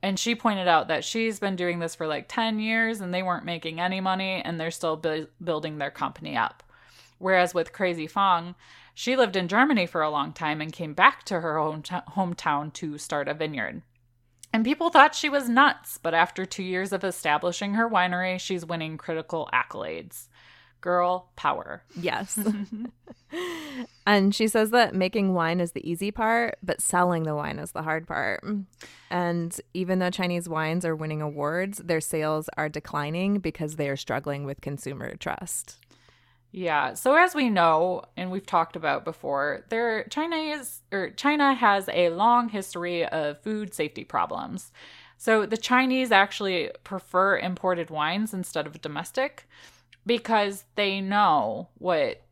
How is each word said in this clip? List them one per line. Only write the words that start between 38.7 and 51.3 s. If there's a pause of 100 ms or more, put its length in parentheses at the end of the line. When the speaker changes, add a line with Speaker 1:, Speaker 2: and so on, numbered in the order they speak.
Speaker 1:
about
before,
there,
China
is, (100)
or
China
has
a
long
history
of
food
safety
problems. (460)
So
the
Chinese
actually (120)
prefer
imported
wines
instead
of
domestic (580)
because (100)
they
know